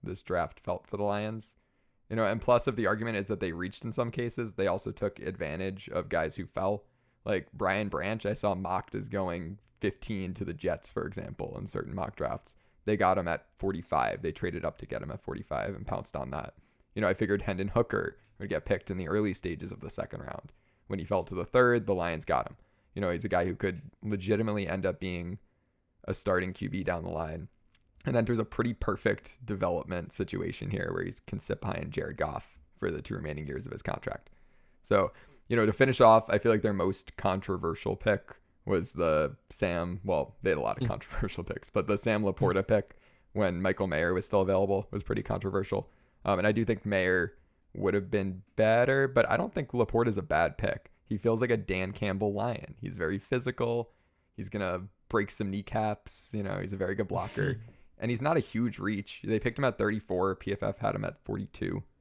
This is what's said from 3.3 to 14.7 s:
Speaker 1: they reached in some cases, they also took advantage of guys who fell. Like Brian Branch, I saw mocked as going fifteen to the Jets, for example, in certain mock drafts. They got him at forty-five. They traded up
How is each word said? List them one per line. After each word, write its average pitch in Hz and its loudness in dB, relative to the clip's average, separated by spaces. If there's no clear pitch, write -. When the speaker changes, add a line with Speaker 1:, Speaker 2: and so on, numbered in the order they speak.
Speaker 1:
they 90 -2
reached 87 -6
in 117 -6
some 120 0
cases, 120 -4
they 98 0
also 95 0
took - -4
advantage 92 -6
of - -2
guys 80 0
who 90 -6
fell. 98 -2
Like 95 -2
Brian 101 2
Branch, 98 -2
I 104 0
saw 101 0
mocked 92 -2
as 104 -4
going 92 -4
fifteen 95 -2
to 101 -6
the - -6
Jets, - -4
for - -2
example, - -8
in 98 -8
certain - -6
mock 87 -4
drafts. - -6
They 107 2
got 92 6
him 87 0
at - -2
forty-five. 78 0
They 82 -2
traded 87 -4
up 78 -4